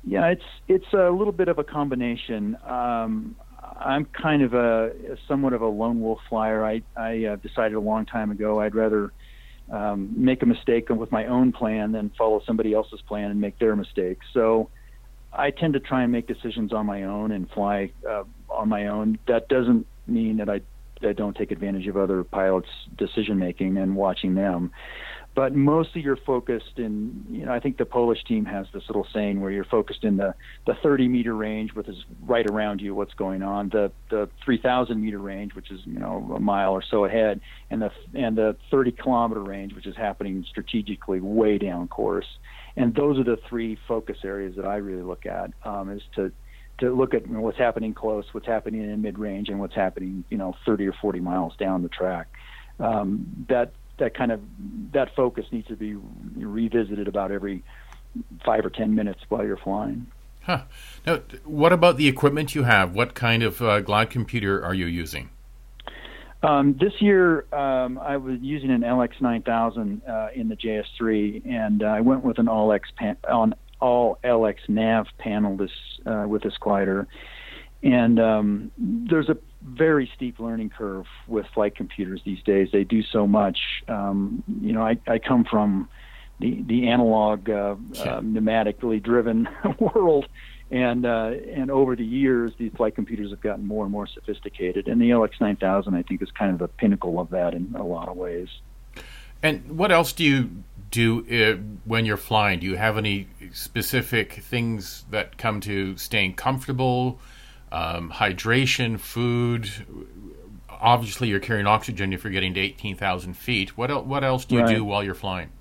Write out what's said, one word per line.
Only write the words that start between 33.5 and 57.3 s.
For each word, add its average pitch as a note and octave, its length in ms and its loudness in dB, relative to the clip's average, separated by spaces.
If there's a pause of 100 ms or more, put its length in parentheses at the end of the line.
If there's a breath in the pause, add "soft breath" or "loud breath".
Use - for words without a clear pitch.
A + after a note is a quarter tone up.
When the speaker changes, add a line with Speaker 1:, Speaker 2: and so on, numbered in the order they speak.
Speaker 1:
the, G2+ 240 2 (180)
the G#2+ 180 -2 (160)
three B2 140 2
thousand B2 420 0
meter G#2 180 -4
range, G2 360 -10
which - 160 -16
is, F#2+ 140 -12
you - 160 -10
know, F#2+ 340 -6
a F#2 60 -4
mile G2 320 2
or F#2+ 100 0
so G#2 220 2
ahead, G#2 360 2 (300 loud breath)
and A2+ 120 -2
the, G#2 100 -2 (220)
and A2+ 220 0
the A2 200 2 (120)
thirty C3 220 4
kilometer A#2 500 0
range, G2 340 -10
which G2 120 -16
is F#2+ 80 -10
happening G2 540 -4
strategically G2+ 720 -6
way G#2+ 380 2
down F2 280 -4
course. F#2 400 -2 (500 loud breath)
And A#2+ 160 2
those C#3+ 280 2
are B2 40 2
the A#2 140 2 (100)
three A2+ 380 -6
focus A2 380 -6
areas F#2+ 320 -8
that F#2+ 80 -8
I G2+ 140 -4
really F#2 260 -8
look F2+ 220 -10
at, F2+ 260 -8 (100)
um, G2+ 280 -8
is G2+ 120 -12 (140)
to, F#2+ 160 -2 (460 soft breath)
to B2+ 140 0
look C3 220 2
at, A2+ 140 0
you A#2+ 60 -6
know, A2 80 -4
what's A2 160 -2
happening A2+ 360 0
close, G#2+ 380 -2
what's - 140 -10
happening A2 360 -2
in G#2 200 -4
mid G#2 180 -6
range, G#2 300 -6
and G2+ 100 -4
what's G2 140 -8
happening, F#2+ 560 -4
you A2 80 -4
know, F#2 180 -6 (100)
thirty G2+ 220 0
or F#2+ 60 -4
forty F#2 260 -2
miles F2+ 380 -2
down F#2+ 240 -2
the E2+ 60 -4
track. F#2 380 -4 (540 loud breath)
Um, G#2+ 680 -2
that, A#2+ 240 0 (260)
that B2 160 -2
kind A#2+ 160 0
of, G#2+ 100 -2 (520)
that C3+ 240 0
focus B2 340 0
needs A2+ 160 -6
to A2+ 80 -10
be G#2 220 -8 (400)
revisited G#2+ 720 -2
about G2 240 -2